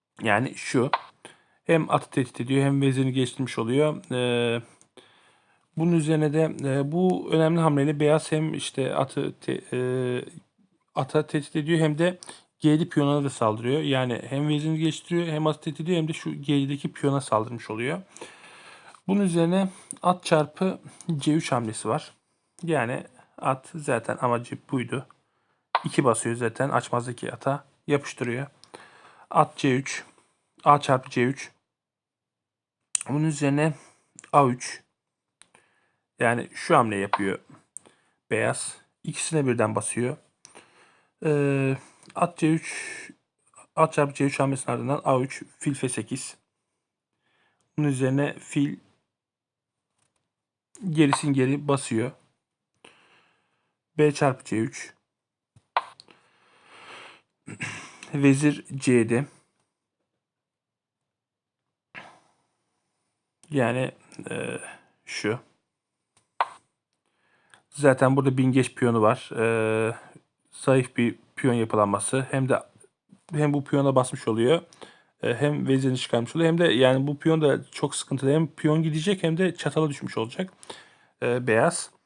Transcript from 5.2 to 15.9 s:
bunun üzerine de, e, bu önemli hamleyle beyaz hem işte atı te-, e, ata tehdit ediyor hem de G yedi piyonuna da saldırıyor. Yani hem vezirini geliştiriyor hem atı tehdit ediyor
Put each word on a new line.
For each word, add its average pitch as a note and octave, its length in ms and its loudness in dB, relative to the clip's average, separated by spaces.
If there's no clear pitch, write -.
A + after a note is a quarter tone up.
bunun E3+ 160 2
üzerine D#3 400 2
de, D#3+ 300 2
e, C#3 280 0
bu F3+ 400 0
önemli D#3+ 280 2
hamleyle D3 400 2
beyaz D3+ 320 2
hem D#3 220 -2
işte - 420 -4
atı - 440 -2
te-, - 220 -4
e, B2+ 60 -2
ata D3+ 320 0
tehdit - 280 -4
ediyor D#3+ 240 0
hem D3+ 180 2
de F3+ 220 0
G D#3 100 4
yedi D#3 200 4
piyonuna C#3+ 340 2
da C#3 60 0
saldırıyor. A#2 520 0
Yani C3 480 0
hem C#3+ 180 -2
vezirini D#3 320 0
geliştiriyor E3 480 -2
hem D#3 200 0
atı D3+ 140 -2
tehdit D#3+ 200 -8
ediyor E3+ 160 0